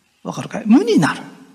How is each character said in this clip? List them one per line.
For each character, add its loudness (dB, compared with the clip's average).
わ -10
か -12
る -12
か -10
い？ -10
無 6
に 2
な 0
る。 -14
っ -16